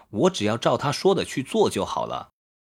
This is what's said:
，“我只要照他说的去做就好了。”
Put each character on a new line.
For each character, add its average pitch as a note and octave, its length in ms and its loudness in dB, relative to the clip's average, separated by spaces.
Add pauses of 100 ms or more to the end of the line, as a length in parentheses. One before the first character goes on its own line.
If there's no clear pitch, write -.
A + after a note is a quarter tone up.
(280)
，“我 - 20 6
只 C#3 140 -4
要 G#2+ 140 0
照 C3+ 180 2
他 C#3+ 160 -2
说 F#3 220 2
的 B2 100 0
去 - 180 -6
做 G3+ 280 2
就 G2 120 -4
好 - 220 -4
了。” A#1+ 280 -10 (340)